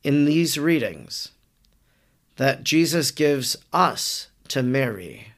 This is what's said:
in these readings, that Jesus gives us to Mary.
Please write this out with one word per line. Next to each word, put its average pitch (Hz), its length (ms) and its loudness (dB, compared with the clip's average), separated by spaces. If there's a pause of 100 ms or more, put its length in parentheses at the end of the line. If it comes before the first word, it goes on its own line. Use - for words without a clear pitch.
in 143 220 4
these 156 340 2
readings, 113 680 -2 (1040)
that 135 280 0
Jesus 160 460 2
gives 143 480 0 (140)
us - 560 0 (220)
to 131 120 -2
Mary. 120 760 -2